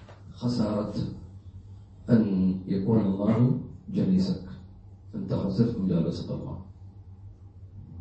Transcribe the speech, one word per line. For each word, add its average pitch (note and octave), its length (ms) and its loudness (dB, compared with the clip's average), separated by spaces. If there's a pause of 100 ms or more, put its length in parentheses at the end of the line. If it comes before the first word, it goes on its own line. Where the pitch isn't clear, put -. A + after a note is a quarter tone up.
(320)
خسارة G#2+ 600 -2 (1160)
أن F#2+ 440 6 (120)
يكون G2 340 4
الله G#2 600 4 (280)
جليسك، F#2+ 560 2 (680)
أنت G2+ 200 -4
خسرت G2 440 2
مجالسة - 560 0
الله. - 300 -8 (1400)